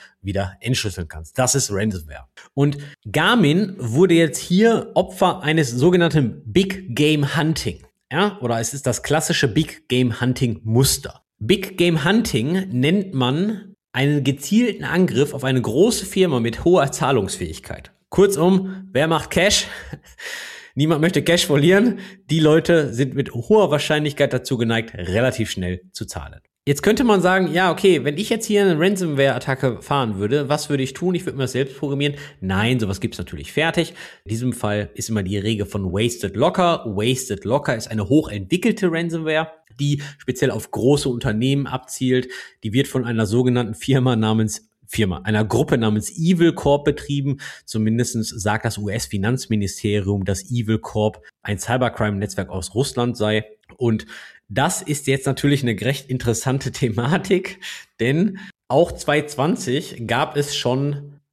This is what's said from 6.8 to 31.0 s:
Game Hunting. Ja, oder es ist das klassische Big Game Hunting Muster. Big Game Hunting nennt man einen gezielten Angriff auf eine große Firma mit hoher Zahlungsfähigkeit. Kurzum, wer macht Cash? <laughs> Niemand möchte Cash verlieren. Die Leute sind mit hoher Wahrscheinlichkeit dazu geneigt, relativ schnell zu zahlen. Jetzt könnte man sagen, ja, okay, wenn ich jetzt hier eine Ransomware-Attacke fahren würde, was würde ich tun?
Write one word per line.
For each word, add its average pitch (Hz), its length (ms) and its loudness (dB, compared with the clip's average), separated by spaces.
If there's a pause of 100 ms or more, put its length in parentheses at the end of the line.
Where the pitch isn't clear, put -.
Game 147 400 2
Hunting. 151 440 -2 (340)
Ja, 185 300 0
oder 117 180 0
es 113 140 -4
ist 139 120 -6
das 123 160 -2
klassische - 460 0
Big - 400 -2
Game 123 320 2
Hunting 123 440 0
Muster. 120 580 0 (160)
Big 190 400 -2
Game 165 260 2
Hunting 185 680 0
nennt 160 440 0
man 156 600 -2 (200)
einen 139 300 2
gezielten 190 600 0
Angriff 147 480 2
auf 131 120 -6
eine 131 180 2
große 156 420 2
Firma 170 360 2
mit 113 240 -2
hoher 165 260 4
Zahlungsfähigkeit. 98 1040 -2 (160)
Kurzum, 190 840 2
wer 147 140 2
macht 160 240 0
Cash? 190 360 2 (240)
<laughs> - 560 -14 (280)
Niemand 151 260 2
möchte 160 220 2
Cash 170 240 2
verlieren. 185 540 4 (280)
Die 160 120 2
Leute 156 520 4
sind 127 220 -2
mit 135 180 -4
hoher 185 380 4
Wahrscheinlichkeit 147 600 0
dazu 127 260 -2
geneigt, 113 360 0
relativ 104 560 0
schnell 90 320 -6 (100)
zu - 140 -12
zahlen. - 340 -14 (260)
Jetzt 143 160 -2
könnte - 220 2
man 208 160 4
sagen, 185 320 2
ja, 180 180 2
okay, 165 340 4
wenn 143 120 -2
ich 208 140 -4
jetzt 226 160 -4
hier 202 160 4
eine 175 180 4
Ransomware-Attacke 139 1040 0
fahren 123 340 0
würde, 123 320 0
was 147 220 -2
würde 139 120 0
ich 127 120 -6
tun? 180 200 -2